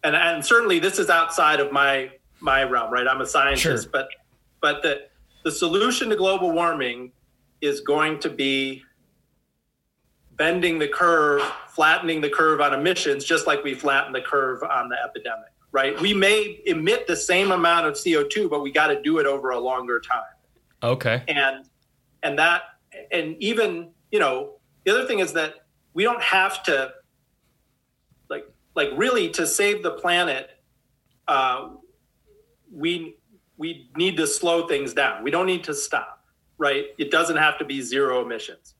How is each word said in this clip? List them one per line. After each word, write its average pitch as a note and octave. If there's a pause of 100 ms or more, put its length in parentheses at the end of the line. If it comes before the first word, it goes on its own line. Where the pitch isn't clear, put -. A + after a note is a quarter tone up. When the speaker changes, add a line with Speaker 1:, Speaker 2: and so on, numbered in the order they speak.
Speaker 1:
and, D3+
and E3
certainly G3
this F#3+
is F#3
outside D#3+
of C#3
my, C#3 (300)
my C3+
realm, A#2+
right? B2
I'm C3
a B2
scientist, C#3
Speaker 2:
Sure. -
Speaker 1:
but, C3+ (540)
but D3
the, D3+ (500)
the D#3+
solution G#3+
to G#3+
global F#3
warming C#3 (500)
is C#3+
going D3+
to D#3+
be C3+ (1600)
bending E3
the D3+
curve, D3+ (280)
flattening D#3+
the D3
curve D3+
on C#3+
emissions, C#3+
just E3
like C#3+
we C#3
flattened C3+
the B2
curve C3
on B2
the A#2+
epidemic, A#2 (240)
right? C#3
We G3+
may G#3
emit F3+
the F3
same F#3+
amount E3+
of C#3+
C E3
O D3
two, F#3
but D3+
we C#3
gotta D3
do D#3
it D3
over C3+
a B2
longer B2
time. - (480)
Speaker 2:
Okay. A#2+
Speaker 1:
And, C3+ (560)
and C#3+
that, E3+ (480)
and D#3+
even, G3 (200)
you G#3
know, C3+ (280)
the F#3+
other B3+
thing A3+
is F3+
that D#3 (400)
we F3+
don't A#3+
have F#3+
to, C3+ (1400)
like, - (300)
like, C#3+
really G#3+
to E3
save G3+
the E3+
planet, F3 (800)
uh, C3 (1000)
we, E3 (400)
we E3
need F3
to D#3
slow E3+
things C#3
down. C3+
We C#3
don't F3
need F3+
to D#3
stop, - (320)
right? C#3+ (100)
It D3
doesn't E3
have D3+
to D#3
be C#3
zero B2+
emissions. A#2